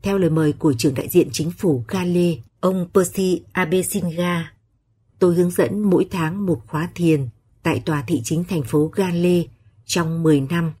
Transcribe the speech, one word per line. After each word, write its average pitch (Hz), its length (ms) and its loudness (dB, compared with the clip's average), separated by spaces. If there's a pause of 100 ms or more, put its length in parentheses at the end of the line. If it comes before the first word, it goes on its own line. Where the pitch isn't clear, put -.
Theo 196 160 -2
lời 180 120 2
mời 156 240 2
của 151 200 0
trưởng 135 200 0
đại 131 160 -6
diện 170 220 4
chính 156 200 -4
phủ 147 360 0
Gale, 175 480 0 (240)
ông 185 340 -2
Percy 185 480 0 (100)
Abesingha, 175 1000 -2 (680)
tôi 175 160 4
hướng 175 160 2
dẫn 196 280 -2
mỗi 196 320 2
tháng 180 340 -4
một 165 220 0
khóa 165 280 -4
thiền 156 340 2 (340)
tại 165 220 0
tòa 151 220 -2
thị 147 160 -2
chính 165 200 -2
thành 175 200 -4
phố 151 320 0
Gale 175 480 2 (420)
trong 165 380 -2
mười 156 180 4
năm 160 400 -2